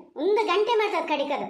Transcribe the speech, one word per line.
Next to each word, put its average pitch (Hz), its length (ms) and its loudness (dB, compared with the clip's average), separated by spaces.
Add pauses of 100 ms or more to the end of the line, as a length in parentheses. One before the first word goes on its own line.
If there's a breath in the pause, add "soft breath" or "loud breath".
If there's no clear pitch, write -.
(160)
ಒಂದು 415 300 2
ಗಂಟೆ 427 300 2
ಮಾಡ್ತದ 392 320 0
ಕಡಿಕದು. 277 420 -2